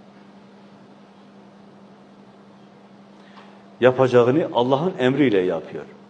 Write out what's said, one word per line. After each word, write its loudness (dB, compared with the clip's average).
Yapacağını 2
Allah'ın -2
emriyle 0
yapıyor. -4